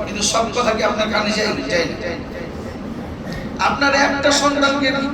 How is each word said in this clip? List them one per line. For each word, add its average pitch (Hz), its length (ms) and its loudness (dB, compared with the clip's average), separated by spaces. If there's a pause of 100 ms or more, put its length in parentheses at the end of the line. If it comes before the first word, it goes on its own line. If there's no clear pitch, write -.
কিন্তু 202 160 -4
সব 226 320 0
কথা 226 160 2
কি 214 120 0
আপনার 214 300 0
কানে 208 180 0
যায়? - 320 0
যায় 170 220 0
না। - 1800 -6
আপনার 277 300 2
একটা 277 360 4
সন্তানকে 277 640 4 (220)